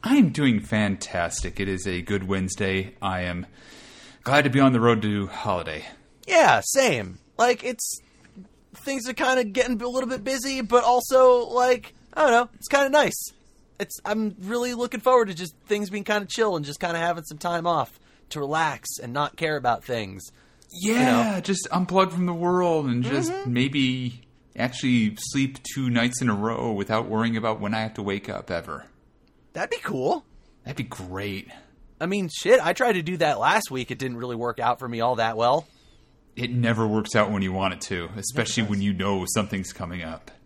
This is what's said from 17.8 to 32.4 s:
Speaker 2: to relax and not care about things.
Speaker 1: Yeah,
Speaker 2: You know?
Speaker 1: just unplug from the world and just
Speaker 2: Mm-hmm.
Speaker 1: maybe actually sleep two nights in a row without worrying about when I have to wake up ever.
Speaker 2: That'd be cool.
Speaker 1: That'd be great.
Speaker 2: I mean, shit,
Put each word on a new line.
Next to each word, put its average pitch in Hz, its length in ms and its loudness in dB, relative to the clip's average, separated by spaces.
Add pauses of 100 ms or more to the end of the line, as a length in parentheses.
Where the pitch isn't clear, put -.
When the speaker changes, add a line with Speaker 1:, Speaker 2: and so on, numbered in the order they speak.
Speaker 2:
to 151 120 -8
relax 147 640 -4
and 120 120 -10
not 143 220 -2
care 156 200 -2
about 123 280 0
things. 98 380 -6 (480)
Speaker 1:
Yeah, 233 600 2
Speaker 2:
You 202 60 -2
know? 180 40 -4
Speaker 1:
just 190 320 -4
unplug 180 400 2
from 180 140 -2
the 175 80 -2
world 175 540 2
and 120 140 0
just 127 300 0
Speaker 2:
Mm-hmm. - 220 -4
Speaker 1:
maybe 127 680 0 (340)
actually 120 640 0
sleep 135 420 -4 (140)
two 131 140 -2
nights 120 320 0
in 127 80 2
a 107 60 2
row 117 380 -2
without 107 360 -2
worrying 113 300 0
about 110 200 -2
when 101 140 -4
I 110 80 -2
have 110 140 -6
to 104 80 -8
wake 101 260 -4
up - 220 -8
ever. 80 340 -6 (680)
Speaker 2:
That'd 180 180 -6
be 480 140 -4
cool. 208 400 -2 (400)
Speaker 1:
That'd - 120 -12
be - 60 -4
great. 95 680 -8 (520)
Speaker 2:
I 156 60 -4
mean, 190 220 -2
shit, 220 320 4